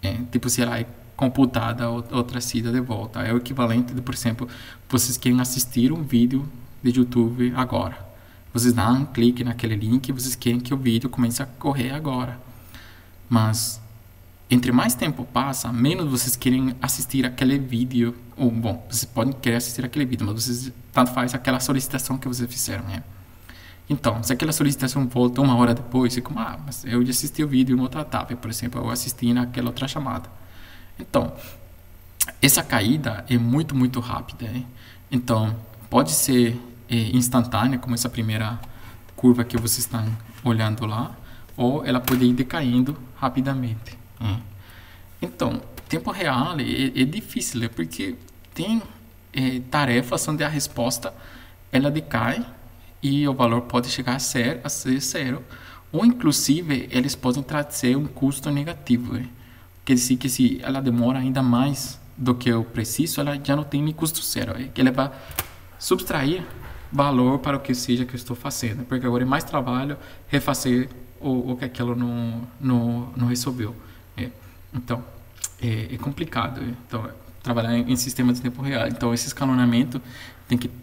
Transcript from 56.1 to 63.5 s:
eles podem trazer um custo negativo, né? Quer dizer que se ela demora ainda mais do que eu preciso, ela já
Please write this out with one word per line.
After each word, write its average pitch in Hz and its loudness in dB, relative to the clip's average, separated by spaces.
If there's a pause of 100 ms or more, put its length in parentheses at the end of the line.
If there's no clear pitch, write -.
eles 131 2
podem 131 0
trazer 143 0
um 143 0
custo 139 -2
negativo, 143 0
né? - -6 (560)
Quer 131 4
dizer 123 4
que 131 -4
se 127 4
ela 135 -4
demora 123 2
ainda 131 0
mais 131 2 (200)
do 123 2
que 123 0
eu 117 4
preciso, - -2
ela 143 -2
já 143 2